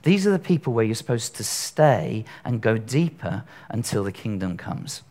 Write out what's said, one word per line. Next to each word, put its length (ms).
These 220
are 40
the 80
people 320
where 140
you're 80
supposed 440
to 60
stay 800
and 180
go 160
deeper 680
until 340
the 80
kingdom 440
comes. 560